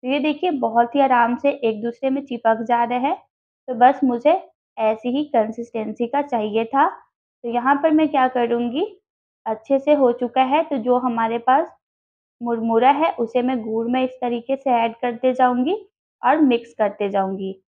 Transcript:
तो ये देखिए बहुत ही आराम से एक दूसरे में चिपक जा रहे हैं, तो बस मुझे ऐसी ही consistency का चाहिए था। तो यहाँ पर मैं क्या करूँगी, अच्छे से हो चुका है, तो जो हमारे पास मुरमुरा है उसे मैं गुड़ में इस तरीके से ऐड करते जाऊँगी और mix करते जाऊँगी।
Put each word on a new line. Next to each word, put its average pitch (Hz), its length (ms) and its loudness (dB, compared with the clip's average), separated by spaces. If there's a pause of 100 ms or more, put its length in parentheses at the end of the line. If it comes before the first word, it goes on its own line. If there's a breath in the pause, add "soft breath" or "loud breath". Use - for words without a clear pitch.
तो 254 60 -8
ये 277 100 -2
देखिए 302 340 -2
बहुत 233 420 0
ही 277 60 2
आराम 247 360 2
से 277 140 0
एक 220 320 -2
दूसरे 233 280 -4
में 277 140 -2
चिपक 226 360 -2
जा 240 240 0
रहे 247 140 -4
हैं, 285 180 -2 (520)
तो 254 60 -6
बस 254 300 4
मुझे 254 280 2 (460)
ऐसी 220 300 -2
ही 277 180 -2
consistency 220 800 -4
का 277 160 -2
चाहिए 226 440 -2
था। 277 220 2
तो - 600 -14
यहाँ 240 280 0
पर 320 140 2
मैं 311 180 4
क्या 269 200 2
करूँगी, 240 560 -2 (600)
अच्छे 226 320 -2
से 294 160 4
हो 269 180 4
चुका 240 300 -2
है, 277 200 2
तो 320 160 -4
जो 247 200 0
हमारे 233 420 -2
पास 277 260 2 (760)
मुरमुरा 233 520 2
है 302 220 0
उसे 240 280 -2
मैं 254 200 -2
गुड़ 220 260 -4
में 254 140 0
इस 254 100 -2
तरीके 240 440 -6
से 269 160 -4
ऐड 226 240 0
करते 247 360 -2
जाऊँगी 254 420 2 (480)
और 302 180 2
mix 247 340 2
करते 202 360 -2
जाऊँगी। 190 440 -4 (140)